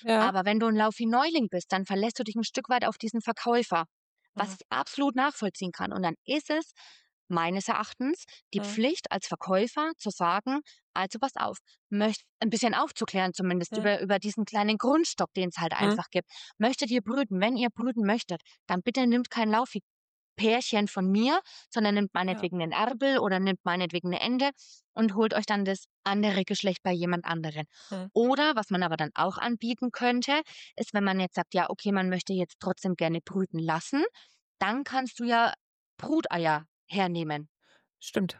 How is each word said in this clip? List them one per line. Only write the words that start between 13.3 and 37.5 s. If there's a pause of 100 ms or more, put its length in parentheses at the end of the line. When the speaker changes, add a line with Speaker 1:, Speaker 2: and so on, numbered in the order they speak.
Speaker 2:
zumindest
Speaker 1:
Mhm.
Speaker 2:
über,
über
diesen
kleinen
Grundstock,
den's
halt
Speaker 1:
Mhm.
Speaker 2:
einfach
gibt. (280)
„Möchtet
ihr
brüten?
Wenn
ihr
brüten
möchtet, (260)
dann
bitte
nimmt
kein
Laufi-Pärchen
von
mir, (280)
sondern
nimmt (160)
Speaker 1:
Ja.
Speaker 2:
meinetwegen
einen
Erbel
oder
nimmt
meinetwegen
eine
Ente (420)
und
holt
euch
dann
das (180)
andere
Geschlecht
bei
jemand
anderen.“ (260)
Speaker 1:
Mhm.
Speaker 2:
Oder
was
man
aber
dann
auch
anbieten
könnte, (340)
ist,
wenn
man
jetzt
sagt:
„Ja,
okay,
man
möchte
jetzt
trotzdem
gerne
brüten
lassen“, (560)
dann
kannst
du
ja (440)
Bruteier (220)
hernehmen. (500)